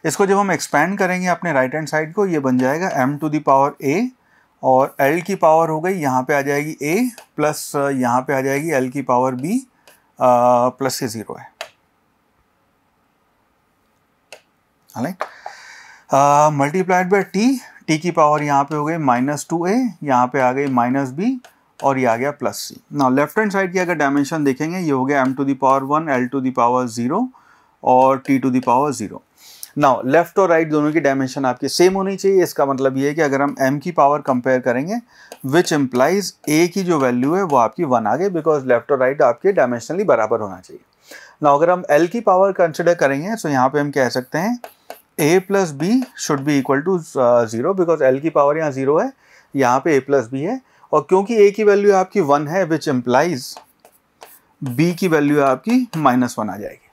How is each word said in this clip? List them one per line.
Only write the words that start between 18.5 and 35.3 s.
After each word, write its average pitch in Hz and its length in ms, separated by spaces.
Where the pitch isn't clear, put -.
पे 156 120
हो 147 80
गई 160 120
माइनस 139 540
टू 170 160
ए, 233 240
यहाँ 127 240
पे 135 140
आ 127 120
गई 139 140
माइनस 127 460
B, 202 200
और 135 140
ये 127 80
आ 117 100
गया 135 140
प्लस - 420
C। - 260
Now 131 180
लेफ्ट 147 220
हैंड 214 140
साइड 190 200
की 190 60
अगर 180 160
डायमेंशन 143 500
देखेंगे, 151 340
ये 165 120
हो 131 140
गया 139 200
M 131 40
to 131 120
the 139 140
power 135 160
one, 151 280
L 127 260
to 135 80
the 127 160
power 123 320
zero 170 260
और 131 460
T 135 100
to 131 100
the 127 180
power 135 300
zero। 104 180
Now 139 260
लेफ्ट 165 340
और 190 100
राइट 165 220
दोनों 151 220
की 160 80
डायमेंशन 135 440
आपकी 127 240
सेम 180 260
होनी 196 220
चाहिए। 196 260
इसका 151 240
मतलब 135 300
ये 135 120
है 147 60
कि 165 60
अगर 139 220
हम 143 200
M 139 180
की 180 120
पावर 147 280
कंपेयर 127 400
करेंगे, 135 380